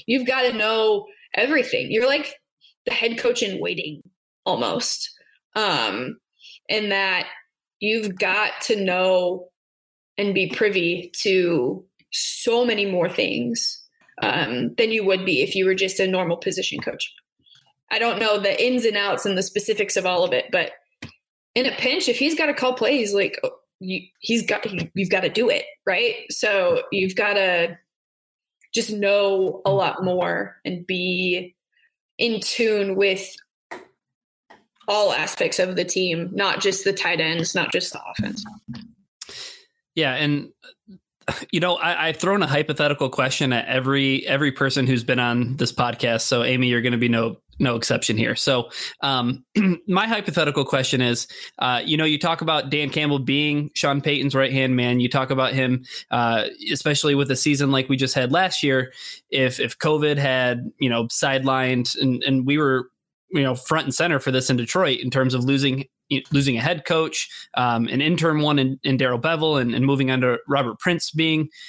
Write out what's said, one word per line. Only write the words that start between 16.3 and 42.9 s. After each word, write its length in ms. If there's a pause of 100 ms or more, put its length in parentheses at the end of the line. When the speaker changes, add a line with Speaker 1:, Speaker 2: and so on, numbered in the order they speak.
Speaker 1:
position 420
coach. 320 (800)
I 80
don't 200
know 200
the 240
ins 220
and 120
outs 280
and 120
the 60
specifics 520
of 100
all 180
of 100
it, 180
but 200 (840)
in 100
a 60
pinch, 380
if 80
he's 180
gotta 180
call 200
plays, 400
like, 300
oh, 80 (280)
you, 220 (180)
he's 260
got, 200
he, 300
you've 160
gotta 180
do 200
it, 160 (200)
right? 300 (160)
So 500 (100)
you've 240
gotta 600 (960)
just 180
know 760
a 60
lot 320
more 600
and 200
be 680 (600)
in 240
tune 540
with 380 (1500)
all 260
aspects 440
of 180
the 100
team, 480
not 260
just 240
the 100
tight 280
ends, 340
not 160
just 220
the 80 (100)
offense. 320 (1500)
Speaker 2:
Yeah, 180
and, 360 (1040)
you 80
know, 160
I, 320
I've 100
thrown 260
a 40
hypothetical 600